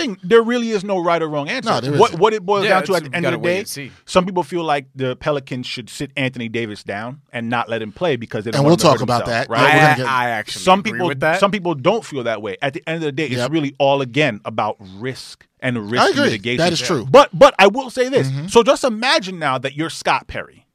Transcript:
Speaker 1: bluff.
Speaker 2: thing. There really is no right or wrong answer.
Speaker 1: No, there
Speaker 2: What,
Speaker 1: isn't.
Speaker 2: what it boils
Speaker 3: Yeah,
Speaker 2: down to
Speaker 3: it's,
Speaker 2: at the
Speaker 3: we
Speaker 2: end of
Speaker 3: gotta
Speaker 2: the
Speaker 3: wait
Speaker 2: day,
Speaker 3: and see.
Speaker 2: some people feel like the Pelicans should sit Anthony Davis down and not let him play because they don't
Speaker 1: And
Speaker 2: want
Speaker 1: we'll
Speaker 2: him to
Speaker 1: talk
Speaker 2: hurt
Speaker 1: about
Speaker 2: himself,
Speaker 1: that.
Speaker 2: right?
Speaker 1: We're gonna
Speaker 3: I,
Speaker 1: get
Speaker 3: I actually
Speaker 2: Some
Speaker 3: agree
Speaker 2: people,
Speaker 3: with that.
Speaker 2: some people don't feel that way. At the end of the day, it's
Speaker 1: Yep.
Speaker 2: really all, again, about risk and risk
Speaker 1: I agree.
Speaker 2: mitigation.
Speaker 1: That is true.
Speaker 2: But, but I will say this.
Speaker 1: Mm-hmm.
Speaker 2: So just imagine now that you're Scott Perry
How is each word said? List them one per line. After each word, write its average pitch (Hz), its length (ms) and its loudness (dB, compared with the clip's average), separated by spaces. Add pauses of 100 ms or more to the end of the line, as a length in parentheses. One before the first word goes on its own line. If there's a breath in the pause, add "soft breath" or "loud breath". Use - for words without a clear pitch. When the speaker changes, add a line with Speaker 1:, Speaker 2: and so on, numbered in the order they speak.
Speaker 1:
bluff. 185 140 -8
Speaker 2:
thing. 175 80 -6
There 233 120 6
really 233 280 -2
is 202 160 -4
no 190 180 -2
right 170 180 2
or 160 60 -2
wrong 147 220 -4
answer. 233 200 -4
Speaker 1:
No, 131 120 0
there 135 180 -2
Speaker 2:
What, 220 120 6
Speaker 1:
isn't. 165 100 -6
Speaker 2:
what 220 120 4
it 202 120 -4
boils 202 180 0
Speaker 3:
Yeah, 214 60 2
Speaker 2:
down 190 160 2
to 196 80 -2
Speaker 3:
it's, 175 60 2
Speaker 2:
at 160 40 -6
the 139 60 -12
Speaker 3:
we 123 80 -6
Speaker 2:
end 170 80 -2
of 131 60 0
Speaker 3:
gotta - 40 -2
Speaker 2:
the 110 100 -6
Speaker 3:
wait 175 80 0
Speaker 2:
day, 190 60 -4
Speaker 3:
and 220 80 -10
see. 131 240 -12 (140)
Speaker 2:
some 185 200 2
people 180 180 -2
feel 175 200 -6
like 147 220 -2 (100)
the 131 220 -4
Pelicans 135 500 -6
should 113 220 -12
sit 139 260 -10
Anthony 127 320 -4
Davis 110 340 -6
down 113 380 -10 (140)
and 117 160 -6
not 117 180 -2
let 113 140 -4
him 107 100 -10
play 165 240 -2
because 113 300 -8
they 113 60 -6
don't 139 100 0
Speaker 1:
And 143 80 4
Speaker 2:
want 170 120 6
Speaker 1:
we'll 151 120 6
Speaker 2:
him 117 60 0
to - 0 -
Speaker 1:
talk - 0 -
Speaker 2:
hurt 127 40 -4
Speaker 1:
about 117 240 0
Speaker 2:
himself, 120 200 -2
Speaker 1:
that. - 20 -8
Speaker 2:
right? 113 140 0
Speaker 1:
We're 139 40 6 (140)
gonna 151 100 6
Speaker 3:
I, 147 60 4
Speaker 1:
get 127 100 -4
Speaker 3:
I 123 220 0
actually 107 320 -6
Speaker 2:
Some 185 180 6
Speaker 3:
agree 214 140 -6
Speaker 2:
people, 170 160 -2
Speaker 3:
with 135 100 -6
that. 165 220 2
Speaker 2:
some 196 100 4
people 175 240 -2
don't 180 300 0
feel 131 180 -8
that 113 180 -2
way. 101 200 -6
At 139 120 -2
the 165 140 -12
end 160 80 -4
of 165 60 -6
the 151 100 -4
day, 151 140 -4
it's 123 100 -4
Speaker 1:
Yep. 123 160 -2
Speaker 2:
really 147 260 -2
all, 139 240 2
again, 123 440 -2
about 110 320 -4 (220)
risk - 460 -14 (140)
and 117 320 -4
risk 123 140 2
Speaker 1:
I - 60 4
agree. 285 120 0
Speaker 2:
mitigation. 117 360 -2
Speaker 1:
That 175 120 2
is 160 80 -2
true. 139 260 -2
Speaker 2:
But, 240 320 6
but 262 220 8
I 190 80 8
will 247 220 -2
say 254 180 0
this. 190 220 0
Speaker 1:
Mm-hmm. 143 180 -6
Speaker 2:
So 233 160 6
just 269 220 2
imagine 220 540 -2
now 135 180 0
that 131 180 -6
you're 156 140 -4
Scott - 380 -2
Perry - 480 -12